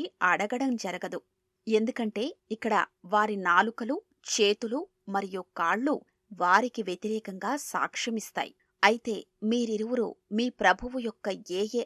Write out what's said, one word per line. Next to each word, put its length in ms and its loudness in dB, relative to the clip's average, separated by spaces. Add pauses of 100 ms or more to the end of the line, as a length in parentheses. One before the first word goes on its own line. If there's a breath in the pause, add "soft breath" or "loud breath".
(220)
అడగడం 540 0
జరగదు. 440 -6 (480)
ఎందుకంటే 560 0 (280)
ఇక్కడ 240 0 (300)
వారి 320 2
నాలుకలు, 580 2 (320)
చేతులు 520 2 (300)
మరియు 320 -4 (160)
కాళ్ళు 380 2 (360)
వారికి 500 4
వ్యతిరేకంగా 680 -4 (120)
సాక్ష్యమిస్తాయి. 920 -4 (300)
అయితే 320 2 (280)
మీరిరువురు 640 0 (240)
మీ 180 0
ప్రభువు 500 2
యొక్క 280 -8 (240)
ఏ 100 -2 (140)
ఏ 100 0